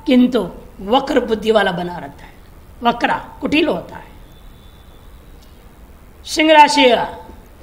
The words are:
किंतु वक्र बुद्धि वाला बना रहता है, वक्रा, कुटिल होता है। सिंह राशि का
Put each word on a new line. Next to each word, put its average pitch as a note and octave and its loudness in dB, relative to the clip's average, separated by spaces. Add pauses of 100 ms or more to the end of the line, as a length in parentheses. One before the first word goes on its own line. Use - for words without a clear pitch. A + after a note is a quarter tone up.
किंतु B3 2 (320)
वक्र C4+ 0
बुद्धि A3 -4
वाला G3 2
बना F3 -8
रहता - -18
है, - -20 (500)
वक्रा, A#3 -2 (260)
कुटिल D4+ -2
होता F3 -6
है। - -20 (2250)
सिंह D#4 0
राशि D4 6
का - 0 (380)